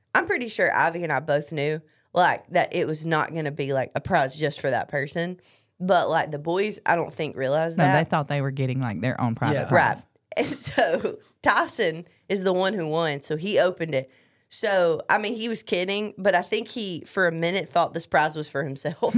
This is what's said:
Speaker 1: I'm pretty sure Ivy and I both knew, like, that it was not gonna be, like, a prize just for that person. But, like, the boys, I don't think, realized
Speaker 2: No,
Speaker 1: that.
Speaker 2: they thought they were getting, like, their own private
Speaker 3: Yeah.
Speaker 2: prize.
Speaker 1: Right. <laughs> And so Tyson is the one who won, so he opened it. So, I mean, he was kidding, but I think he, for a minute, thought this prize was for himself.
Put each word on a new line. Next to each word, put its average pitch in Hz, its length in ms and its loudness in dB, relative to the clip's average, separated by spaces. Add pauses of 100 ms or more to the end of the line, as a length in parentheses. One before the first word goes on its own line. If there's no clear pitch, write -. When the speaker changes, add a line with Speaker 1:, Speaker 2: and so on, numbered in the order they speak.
(160)
Speaker 1:
I'm 175 100 4
pretty 262 240 -2
sure 190 240 2
Ivy 165 300 2
and 156 80 -2
I 135 80 2
both 147 320 -2
knew, 156 300 -2 (320)
like, 160 360 2
that 170 240 0
it 170 140 0
was 156 180 -6
not 160 280 0
gonna 156 180 -4
be, 143 220 -4
like, 131 220 0
a - 60 -2
prize 147 380 0
just 147 220 -2
for 143 80 0
that 120 180 0
person. 170 520 -4 (420)
But, 175 280 4
like, 160 220 0
the 147 80 -6
boys, 185 460 -2
I 170 100 4
don't 165 180 -2
think, 151 220 -6
realized 151 420 0
Speaker 2:
No, 175 80 4
Speaker 1:
that. 185 180 4
Speaker 2:
they 160 60 -4
thought 151 200 0
they 143 120 0
were 135 100 -2
getting, 131 280 -2
like, 113 220 -2
their 127 180 -2
own 117 160 0
private - 260 0
Speaker 3:
Yeah. - 60 -2
Speaker 2:
prize. 135 300 4
Speaker 1:
Right. - 120 -20
<laughs> - 280 -8
And - 100 2
so - 720 0 (240)
Tyson 196 640 0 (240)
is 190 160 -2
the 196 80 4
one 190 200 2
who 175 140 -2
won, 151 340 0
so - 140 -4
he 160 240 0
opened 170 340 0
it. 131 160 -2 (380)
So, 180 640 2
I 202 80 6
mean, 214 160 -2
he 226 160 -6
was 220 120 -4
kidding, 196 560 -2
but 190 180 2
I 175 60 4
think 226 280 -4
he, 190 360 -6
for 190 220 0
a 165 60 2
minute, 165 340 -2
thought - 260 0
this 165 120 -6
prize 156 320 2
was 151 120 -8
for 135 140 -4
himself. 135 540 -4